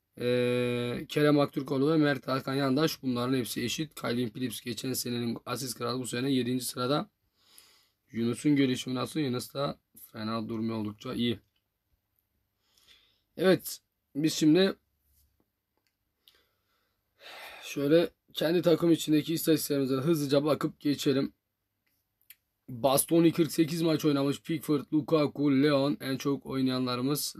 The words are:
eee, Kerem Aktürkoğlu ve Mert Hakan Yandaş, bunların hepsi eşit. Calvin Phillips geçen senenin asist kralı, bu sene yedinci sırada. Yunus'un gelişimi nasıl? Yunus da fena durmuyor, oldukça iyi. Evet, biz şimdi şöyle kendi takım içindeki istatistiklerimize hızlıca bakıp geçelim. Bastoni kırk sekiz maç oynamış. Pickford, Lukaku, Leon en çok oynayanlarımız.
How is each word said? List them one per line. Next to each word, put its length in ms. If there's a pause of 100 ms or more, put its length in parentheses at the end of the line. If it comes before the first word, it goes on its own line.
(180)
eee, 920
Kerem 300
Aktürkoğlu 540
ve 40
Mert 300
Hakan 280
Yandaş, 480
bunların 340
hepsi 260
eşit. 380
Calvin 280
Phillips 320
geçen 320
senenin 520
asist 320
kralı, 220
bu 80
sene 240
yedinci 340
sırada. 440 (1000)
Yunus'un 440
gelişimi 400
nasıl? 240
Yunus 340
da 260 (320)
fena 380
durmuyor, 280
oldukça 360
iyi. 260 (2000)
Evet, 420 (360)
biz 180
şimdi 420 (3000)
şöyle 460 (240)
kendi 280
takım 300
içindeki 420
istatistiklerimize 600
hızlıca 480
bakıp 360
geçelim. 540 (1400)
Bastoni 600
kırk 200
sekiz 300
maç 240
oynamış. 360
Pickford, 520
Lukaku, 720
Leon 380
en 160
çok 280
oynayanlarımız. 960